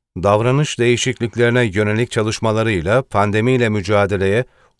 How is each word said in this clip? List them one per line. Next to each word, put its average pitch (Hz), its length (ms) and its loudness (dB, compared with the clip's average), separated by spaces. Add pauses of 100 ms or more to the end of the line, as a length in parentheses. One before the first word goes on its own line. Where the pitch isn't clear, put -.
(240)
Davranış 120 560 0
değişikliklerine 120 840 0
yönelik 107 480 -2
çalışmalarıyla 110 880 0
pandemiyle 110 680 0
mücadeleye 101 760 0 (340)